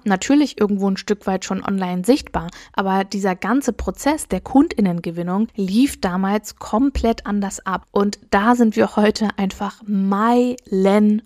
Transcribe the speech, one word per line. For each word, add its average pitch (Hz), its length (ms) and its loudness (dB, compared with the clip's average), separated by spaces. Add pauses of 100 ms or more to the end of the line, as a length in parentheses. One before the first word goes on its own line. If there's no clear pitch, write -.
natürlich 254 560 2
irgendwo 196 300 2
ein 190 80 -2
Stück - 280 -4
weit 190 200 -2
schon 190 180 -6
online 185 400 -4
sichtbar. 180 440 0 (260)
Aber 196 300 0
dieser 190 300 -2
ganze 226 380 -2
Prozess - 560 -4
der 185 140 -4
Kundinnengewinnung 180 1120 0
lief 208 440 0
damals 190 560 -2
komplett 233 680 -2
anders 202 400 -4
ab. 185 280 -6
Und 202 260 0 (100)
da 214 280 2
sind 226 200 2
wir 220 200 2
heute 208 420 2
einfach 196 480 -6
Meilen 208 1400 2